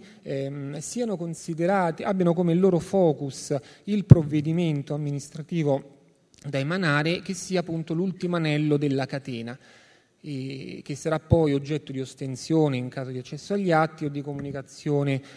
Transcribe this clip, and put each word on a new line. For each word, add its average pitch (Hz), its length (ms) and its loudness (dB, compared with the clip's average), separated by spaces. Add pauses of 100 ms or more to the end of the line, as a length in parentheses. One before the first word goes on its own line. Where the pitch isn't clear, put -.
(240)
ehm, 139 560 -6
siano 226 360 -4
considerati, 170 880 0
abbiano 185 300 4
come 170 200 4
loro 180 260 6
focus 156 760 2 (300)
il 202 180 0
provvedimento 151 920 -2
amministrativo 147 1080 -4 (460)
da 139 140 -4
emanare, 160 640 0
che 190 120 -8
sia 180 280 -2
appunto 165 320 -4
l'ultimo 175 420 -2
anello 151 400 2
della 139 300 0
catena, 127 520 -8 (640)
e 135 640 -10
che 147 120 -8
sarà 156 240 -2
poi 160 340 6
oggetto 143 400 -2
di 131 80 -4
ostensione 135 760 0
in 123 140 -2
caso 131 220 -8
di 127 80 -6
accesso 147 340 -8
agli 202 180 2
atti 160 320 4
o 147 60 -2
di 143 120 -4
comunicazione 143 1000 -2 (160)